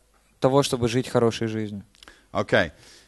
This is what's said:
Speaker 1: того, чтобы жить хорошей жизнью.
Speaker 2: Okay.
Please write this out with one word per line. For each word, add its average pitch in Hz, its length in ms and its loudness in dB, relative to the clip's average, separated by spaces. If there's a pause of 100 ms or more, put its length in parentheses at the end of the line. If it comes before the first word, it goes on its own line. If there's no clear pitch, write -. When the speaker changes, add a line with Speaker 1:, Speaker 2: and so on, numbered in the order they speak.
(400)
Speaker 1:
того, 139 240 4
чтобы 123 260 -2
жить 123 180 -2
хорошей 117 400 0
жизнью. 107 360 -8 (500)
Speaker 2:
Okay. 98 380 0 (360)